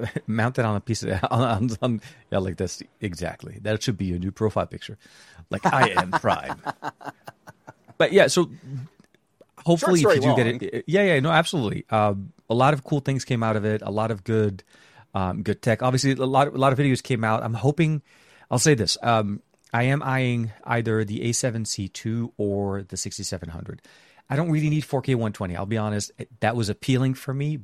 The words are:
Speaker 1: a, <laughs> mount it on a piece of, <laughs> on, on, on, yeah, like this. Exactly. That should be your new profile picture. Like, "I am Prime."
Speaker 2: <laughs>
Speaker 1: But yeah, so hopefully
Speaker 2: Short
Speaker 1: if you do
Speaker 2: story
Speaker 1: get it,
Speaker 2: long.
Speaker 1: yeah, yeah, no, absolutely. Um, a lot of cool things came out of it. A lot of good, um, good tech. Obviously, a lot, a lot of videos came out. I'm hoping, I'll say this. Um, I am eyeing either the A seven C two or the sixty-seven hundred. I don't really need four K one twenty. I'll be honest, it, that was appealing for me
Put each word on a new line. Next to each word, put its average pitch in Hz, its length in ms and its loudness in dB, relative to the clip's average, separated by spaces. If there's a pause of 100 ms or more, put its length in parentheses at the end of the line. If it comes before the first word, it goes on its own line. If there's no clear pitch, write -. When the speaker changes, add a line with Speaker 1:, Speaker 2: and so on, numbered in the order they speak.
Speaker 1:
a, - 40 -6 (100)
<laughs> - 80 -10
mount 113 320 0
it 120 60 2
on 107 100 0
a 98 60 -2
piece - 220 -4
of, 107 80 -2 (120)
<laughs> - 80 -2
on, 120 100 4
on, 117 280 2 (120)
on, 120 200 0 (280)
yeah, 101 100 0
like 92 180 -2
this. - 260 -6 (160)
Exactly. 85 640 -8
That 107 200 -2
should 107 160 -2
be 101 80 -4
your 87 140 -2
new 92 140 -4
profile 107 340 0
picture. - 300 -14 (520)
Like, 98 160 -4
"I 147 240 4
am 92 220 -2
Prime." 127 540 -2
Speaker 2:
<laughs> 139 60 -4 (1300)
Speaker 1:
But 147 140 4
yeah, 180 160 8
so 165 220 2 (1160)
hopefully 170 360 4
Speaker 2:
Short 175 160 6
Speaker 1:
if 135 60 2
you 127 60 6
do 123 40 6
Speaker 2:
story 117 260 4
Speaker 1:
get - 40 -6
it, 95 100 -6
Speaker 2:
long. 117 140 -6
Speaker 1:
yeah, 185 160 2
yeah, 170 160 4
no, 147 120 2
absolutely. 147 580 0
Um, 104 440 0 (160)
a 113 60 0
lot 131 180 6
of 139 100 -4
cool 147 160 0
things 135 260 -2
came 117 180 -2
out 110 120 2
of 104 100 -2
it. 107 160 0
A 104 100 -6
lot 107 200 -2
of 98 120 -8
good, 107 400 0 (500)
um, 95 300 -2
good 104 180 -2
tech. 110 200 2
Obviously, 131 320 2
a 131 120 0
lot, 135 220 4
a - 100 -6
lot 131 160 4
of 120 60 0
videos 135 220 2
came 113 220 -2
out. 113 200 0
I'm 113 100 -4
hoping, 147 480 0 (500)
I'll 120 80 2
say 151 140 4
this. 107 280 0
Um, 110 400 0 (320)
I 117 100 2
am 139 200 0
eyeing 123 480 -2 (140)
either 113 380 0
the 104 260 -4
A - 20 0
seven 113 340 -4
C 98 220 -6
two 113 500 -6
or 101 460 -2
the 92 140 -12
sixty-seven 92 520 -10
hundred. 82 320 -12 (480)
I 131 60 -2
don't 165 160 0
really 151 180 2
need 151 160 0
four 135 160 -2
K 131 140 0
one 110 180 -2
twenty. 90 220 -6
I'll 98 100 -6
be 107 120 -2
honest, 104 420 -4
it, - 100 -12 (120)
that 110 140 4
was 110 140 0
appealing 131 460 0
for - 180 -8
me 143 300 -4